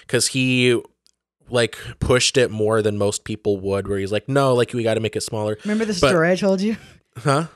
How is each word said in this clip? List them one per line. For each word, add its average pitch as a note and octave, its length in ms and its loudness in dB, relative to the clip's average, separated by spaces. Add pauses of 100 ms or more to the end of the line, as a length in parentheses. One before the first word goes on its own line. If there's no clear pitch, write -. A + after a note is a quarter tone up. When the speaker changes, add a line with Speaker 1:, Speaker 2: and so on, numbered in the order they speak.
Speaker 1:
'cause A#2+ 200 0
he, B2+ 520 2 (720)
like, A#2 280 0 (220)
pushed - 380 2
it B2 140 4
more G#2+ 300 0
than G#2+ 160 0
most G#2 260 -2
people G#2 380 -2
would, G2 260 -2
where G2+ 120 -2
he's G2 120 -4
like, G#2 160 -4
"No, C3+ 280 2
like, A#2+ 180 0
we A#2+ 100 -2
gotta A2 160 2
make G#2+ 160 -4
it G#2+ 80 -4
smaller." G#2+ 400 -4
Speaker 2:
Remember G#3+ 220 -2
the G#3 140 -4
Speaker 1:
But A3 100 4
Speaker 2:
story E3+ 220 4
I F#3+ 40 4
told F#3+ 260 0
you? G#3+ 140 0 (420)
Speaker 1:
Huh? D3 380 0